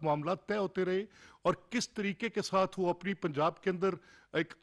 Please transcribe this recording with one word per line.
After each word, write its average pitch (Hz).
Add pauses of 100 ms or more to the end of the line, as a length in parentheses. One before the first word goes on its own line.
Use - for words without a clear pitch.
मामला 151
तय -
होते 190
रहे 190 (380)
और 180
किस -
तरीके 202
के 208
साथ 190 (120)
वो 180
अपनी 180
पंजाब 160
के 190
अंदर 180 (380)
एक 160